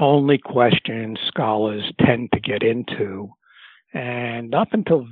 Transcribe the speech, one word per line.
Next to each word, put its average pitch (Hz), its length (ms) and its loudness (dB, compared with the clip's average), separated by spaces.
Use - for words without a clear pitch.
only 143 380 4
question 113 800 0
scholars 107 560 -2
tend 120 280 2
to - 80 0
get 104 240 -4
into. 120 680 -4
And 120 600 -6
up 139 180 2
until 151 400 2